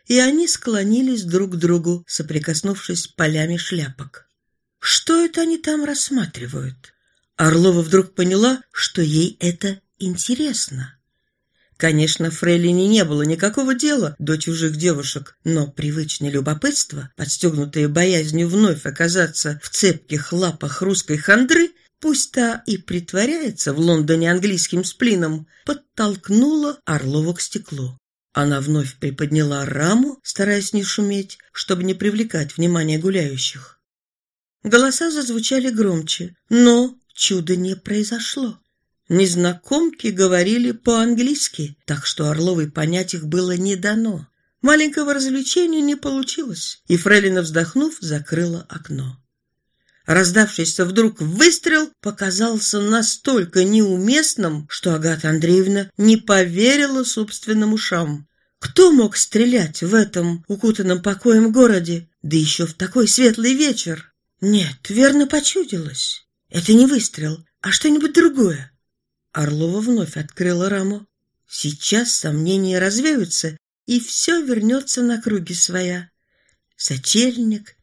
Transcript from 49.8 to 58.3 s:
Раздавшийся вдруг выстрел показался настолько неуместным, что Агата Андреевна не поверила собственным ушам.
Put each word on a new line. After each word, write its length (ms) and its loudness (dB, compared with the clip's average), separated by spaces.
Раздавшийся 800 2
вдруг 340 2
выстрел 720 2
показался 800 -2
настолько 840 0
неуместным, 1080 2
что 240 -2
Агата 340 -2
Андреевна 720 2
не 180 6
поверила 880 2
собственным 680 -2
ушам. 520 -4